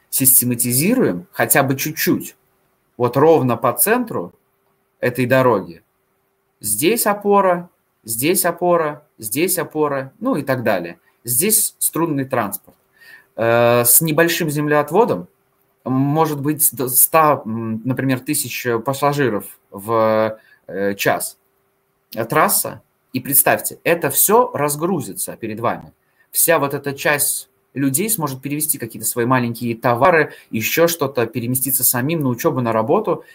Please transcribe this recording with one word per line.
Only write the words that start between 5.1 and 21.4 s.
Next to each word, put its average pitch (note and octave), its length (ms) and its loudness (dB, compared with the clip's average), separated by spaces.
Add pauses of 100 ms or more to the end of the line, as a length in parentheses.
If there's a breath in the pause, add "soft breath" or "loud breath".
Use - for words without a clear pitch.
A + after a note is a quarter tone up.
дороги, A2+ 560 2 (800)
здесь D3+ 460 0
опора, G3+ 640 2 (360)
здесь C#3 400 0
опора, E3+ 600 0 (120)
здесь D3+ 400 -2
опора, C#3+ 640 -4
ну A#3+ 180 -2
и C3+ 60 -4
так B2+ 200 -2
далее. F2 360 -4 (260)
Здесь B2 540 0
струнный D3+ 440 -2
транспорт. A#2+ 540 -4 (580 loud breath)
Э, A#2+ 480 4
с - 160 2
небольшим E3 500 0
землеотводом D3 760 0 (560)
может C#3+ 580 0
быть D3 300 0
до B2 160 -4
ста, D3+ 580 4
м, A2+ 380 -6
например, B2+ 360 0
тысяч C3 460 -6 (200)
пассажиров C#3 600 0 (240)
в, A2 680 0 (280 loud breath)
э, G2+ 280 -4
час. - 420 -2 (920)